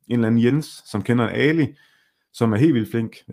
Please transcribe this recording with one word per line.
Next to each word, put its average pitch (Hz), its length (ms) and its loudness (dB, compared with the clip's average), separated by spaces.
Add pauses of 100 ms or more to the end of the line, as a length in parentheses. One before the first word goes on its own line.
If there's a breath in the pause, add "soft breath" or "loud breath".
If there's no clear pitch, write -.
eller 117 200 0
anden 117 160 2
Jens, 139 420 -2
som 104 160 -6
kender 120 280 0
en 95 60 -8
Ali, 143 320 0 (640 soft breath)
som 113 200 0
er 104 40 0
helt 151 160 4
vildt 113 180 -2
flink, 113 260 -6 (160)